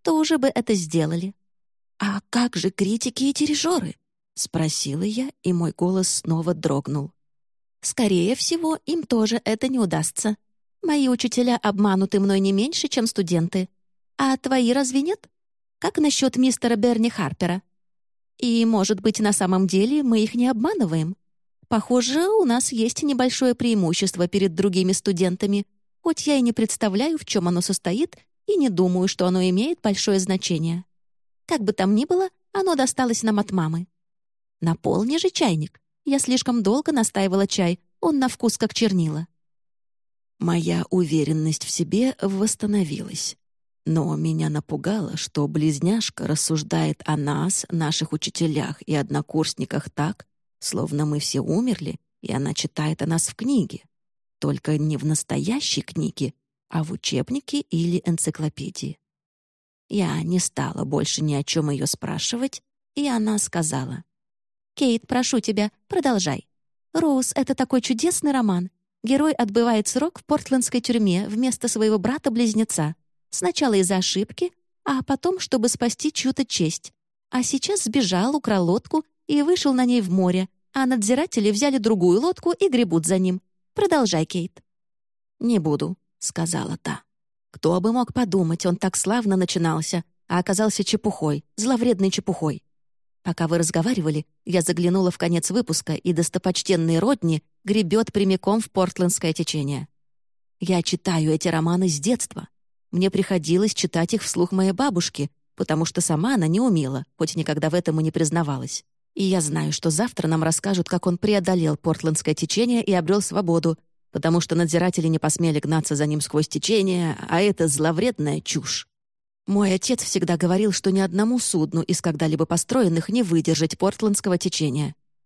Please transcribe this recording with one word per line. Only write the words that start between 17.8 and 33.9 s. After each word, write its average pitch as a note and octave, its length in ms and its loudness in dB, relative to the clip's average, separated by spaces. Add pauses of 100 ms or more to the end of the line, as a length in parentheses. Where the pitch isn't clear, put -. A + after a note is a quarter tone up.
И, A#3 280 2
может G3+ 340 2
быть, A3 200 0
на G#3 120 4
самом F#3+ 340 2
деле G#3+ 360 2
мы A3+ 200 4
их A3 120 -2
не A#3+ 140 2
обманываем? G#3+ 680 0 (520)
Похоже, B3 600 2
у G#4+ 160 4
нас B3 260 2
есть A3+ 320 -2
небольшое B3+ 520 2
преимущество F#3 760 0
перед F#3+ 260 0
другими F#3 380 2
студентами, G3 760 0 (340)
хоть - 260 -2
я D4 100 4
и C4+ 40 4
не A#3+ 120 2
представляю, G#3+ 640 -2
в - 60 -16
чём F3 240 -2
оно F3 120 0
состоит, G3 560 -2 (300)
и G#4 100 0
не C#4+ 120 2
думаю, F#3 400 2
что - 180 -2
оно F#3 160 2
имеет G3 380 0
большое G3 400 0
значение. F3+ 640 -2 (600)
Как D4+ 180 -2
бы G3+ 100 0
там F#3+ 240 2
ни A#3+ 80 2
было, F4+ 240 0 (240)
оно F#4+ 240 0
досталось B3+ 480 0
нам G#3+ 160 2
от G#3 100 -4
мамы. E3+ 380 -2 (720)